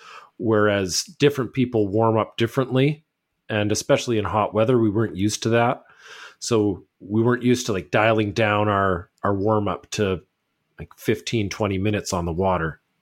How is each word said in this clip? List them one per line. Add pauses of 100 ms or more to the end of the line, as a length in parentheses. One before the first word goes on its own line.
(380)
whereas
different
people
warm
up
differently. (440)
And
especially
in
hot
weather,
we
weren't
used
to
that. (560)
So (160)
we
weren't
used
to,
like,
dialing
down
our, (140)
our
warm
up
to, (560)
like,
fifteen,
twenty
minutes
on
the
water. (220)